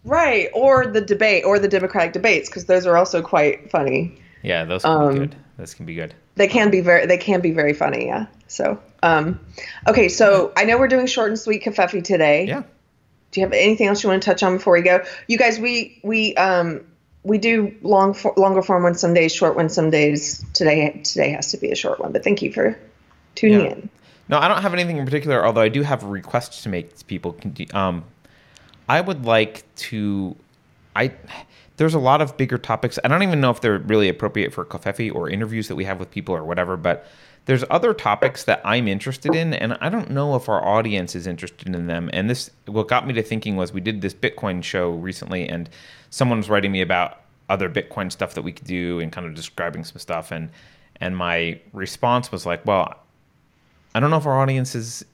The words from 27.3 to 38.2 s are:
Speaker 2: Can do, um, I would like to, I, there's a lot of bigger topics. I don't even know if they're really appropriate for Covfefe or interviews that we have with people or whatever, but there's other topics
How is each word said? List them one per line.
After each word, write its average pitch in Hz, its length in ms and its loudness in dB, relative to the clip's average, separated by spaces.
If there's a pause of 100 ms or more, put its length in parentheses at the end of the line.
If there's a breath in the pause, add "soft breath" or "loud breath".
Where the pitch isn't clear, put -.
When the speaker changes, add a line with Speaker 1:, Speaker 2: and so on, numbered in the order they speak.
Speaker 2:
Can - 180 -12
do, - 220 -12
um, 87 320 -2 (840 soft breath)
I 151 140 2
would 175 240 -6
like 113 400 2 (120)
to, 101 600 -6 (600)
I, 127 160 0 (680 loud breath)
there's 160 160 2
a 156 40 0
lot 135 220 4
of 135 160 -2
bigger 131 220 -2
topics. - 460 -4
I 123 40 2
don't 170 140 2
even 175 180 0
know 131 100 4
if 113 120 -4
they're 107 160 2
really 104 300 2
appropriate 98 440 -4
for 90 140 -8
Covfefe 101 480 -6
or 80 160 -6
interviews 107 380 -6
that 92 80 -8
we 92 80 -4
have 95 140 -6
with 92 120 -12
people 95 240 -6
or 80 100 -6
whatever, 90 320 -2
but 82 300 -2 (400 soft breath)
there's 131 240 0
other 214 240 2
topics 107 500 -2